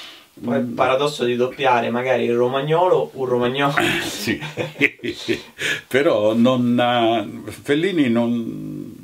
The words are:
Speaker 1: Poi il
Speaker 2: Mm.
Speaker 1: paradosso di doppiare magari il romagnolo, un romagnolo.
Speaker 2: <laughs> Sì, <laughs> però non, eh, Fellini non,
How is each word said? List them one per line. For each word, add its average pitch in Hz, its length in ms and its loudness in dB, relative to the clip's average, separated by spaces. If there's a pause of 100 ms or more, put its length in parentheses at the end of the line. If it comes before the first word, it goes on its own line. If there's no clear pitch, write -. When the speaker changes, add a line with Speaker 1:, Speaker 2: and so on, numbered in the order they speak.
(340)
Speaker 1:
Poi 120 240 -4
il 120 60 0
Speaker 2:
Mm. 120 100 -6
Speaker 1:
paradosso 131 520 0
di 123 100 0
doppiare 127 560 0
magari 120 320 0
il 120 100 2
romagnolo, 139 800 2
un 131 120 -4
romagnolo. 123 500 0
Speaker 2:
<laughs> - 260 0
Sì, - 400 -4
<laughs> - 1500 -4
però 120 460 2
non, 120 460 2
eh, 113 720 0
Fellini 151 580 0
non, 113 960 -2